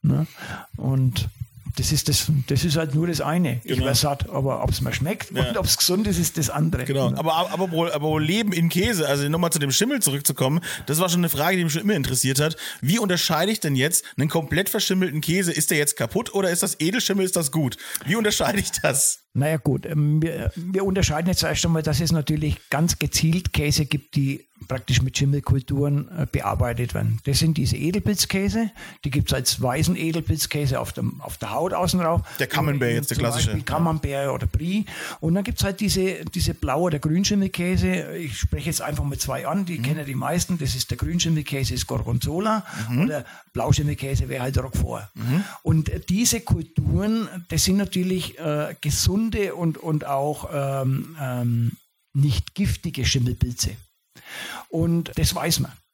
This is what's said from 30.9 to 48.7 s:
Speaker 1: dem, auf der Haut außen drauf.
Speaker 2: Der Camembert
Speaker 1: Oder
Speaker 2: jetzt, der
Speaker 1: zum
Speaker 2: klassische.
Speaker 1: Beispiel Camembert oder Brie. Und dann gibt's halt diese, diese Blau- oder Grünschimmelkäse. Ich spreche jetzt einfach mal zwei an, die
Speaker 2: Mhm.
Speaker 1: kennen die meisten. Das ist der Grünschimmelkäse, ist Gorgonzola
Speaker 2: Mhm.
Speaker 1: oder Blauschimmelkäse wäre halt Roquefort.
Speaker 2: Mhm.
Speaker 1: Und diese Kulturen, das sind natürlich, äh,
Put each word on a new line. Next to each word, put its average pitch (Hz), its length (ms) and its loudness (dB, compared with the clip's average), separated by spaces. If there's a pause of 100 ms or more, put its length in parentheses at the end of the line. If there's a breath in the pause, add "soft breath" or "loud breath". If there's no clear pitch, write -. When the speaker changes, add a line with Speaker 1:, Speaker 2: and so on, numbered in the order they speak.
Speaker 1:
dem, - 300 -4
auf - 160 -10
der 107 140 -6
Haut 160 200 0
außen 175 260 2
drauf. 165 220 2 (200 loud breath)
Speaker 2:
Der 135 60 2
Camembert 143 440 2
Speaker 1:
Oder 117 40 2
Speaker 2:
jetzt, 117 160 0
der 117 60 -2
Speaker 1:
zum - 80 0
Speaker 2:
klassische. 117 240 2
Speaker 1:
Beispiel 107 160 -2
Camembert 147 720 0
oder 127 120 -4
Brie. 190 380 0 (360 loud breath)
Und 165 140 2
dann 196 100 0
gibt's 214 200 -2
halt 196 160 -2
diese, 185 460 0
diese 165 260 0
Blau- 143 300 0
oder 165 160 0
Grünschimmelkäse. 180 1200 0
Ich 147 200 -8
spreche 147 280 -2
jetzt 165 160 -2
einfach 143 200 -4
mal 143 160 -4
zwei 131 300 -4
an, 185 160 0
die 170 140 -4
Speaker 2:
Mhm. 113 40 -4
Speaker 1:
kennen 147 240 -2
die 135 80 -6
meisten. 160 440 0
Das 131 180 -2
ist - 140 -4
der 131 80 -4
Grünschimmelkäse, 151 720 -2
ist 123 140 -4
Gorgonzola 143 800 -2 (260 loud breath)
Speaker 2:
Mhm. 127 140 2
Speaker 1:
oder 151 200 -2 (300 loud breath)
Blauschimmelkäse 139 760 0
wäre 135 140 -4
halt 135 160 0
Roquefort. - 560 -4
Speaker 2:
Mhm. 123 280 0 (200 loud breath)
Speaker 1:
Und 160 280 2 (200)
diese 233 300 2
Kulturen, 202 880 0 (200)
das 165 160 0
sind 185 140 4
natürlich, 185 600 -2
äh, 151 420 -2